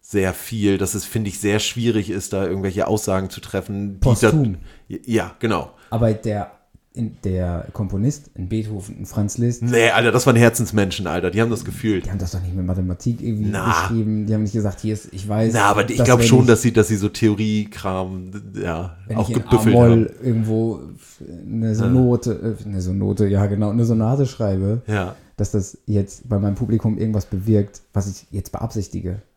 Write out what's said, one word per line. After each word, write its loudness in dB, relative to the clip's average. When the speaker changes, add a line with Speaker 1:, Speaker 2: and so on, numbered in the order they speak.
Speaker 1:
Sehr -2
viel, 0
dass -2
es, -4
finde -4
ich, -8
sehr 0
schwierig -2
ist, -6
da -2
irgendwelche -2
Aussagen -2
zu -16
treffen, -6
die -18
Speaker 2:
Posthum. 4
Speaker 1:
da, -12
ja, -2
genau. -2
Speaker 2:
Aber 2
der, -4
in, -8
der -4
Komponist, -4
in -8
Beethoven, -8
in -10
Franz -4
Liszt. -2
Speaker 1:
Nee, 4
Alter, 4
das 4
waren 6
Herzensmenschen, 2
Alter, -2
die 0
haben 2
das -6
gefühlt. -2
Speaker 2:
Die -6
haben -4
das -6
doch -6
nicht -6
mit -4
Mathematik -4
irgendwie -2
Speaker 1:
Na. -2
Speaker 2:
geschrieben, -2
die 0
haben 0
nicht -2
gesagt, -2
„Hier -4
ist, -8
ich -10
weiß, 2
Speaker 1:
Na, 4
aber 2
ich -4
Speaker 2:
dass 4
Speaker 1:
glaub 8
Speaker 2:
wenn 6
Speaker 1:
schon, 8
Speaker 2:
ich, 6
Speaker 1:
dass 6
sie, 2
dass 4
sie 0
so -2
Theoriekram, -2
ja, -6
Speaker 2:
wenn -4
Speaker 1:
auch 0
Speaker 2:
ich 0
in 0
Speaker 1:
gebüffelt 4
Speaker 2:
A-Moll 10
Speaker 1:
haben. -6
Speaker 2:
irgendwo 0
eine -2
Speaker 1:
Ja. 0
Speaker 2:
Sonote, 2
äh, -12
eine -4
Sonote, 0
ja 2
genau, 0
eine 2
Sonate 2
schreibe, -2
Speaker 1:
Ja. -2
Speaker 2:
dass -2
das -4
jetzt -2
bei 0
meinem 0
Publikum 0
irgendwas -2
bewirkt, 0
was -2
ich -14
jetzt -8
beabsichtige.“ -8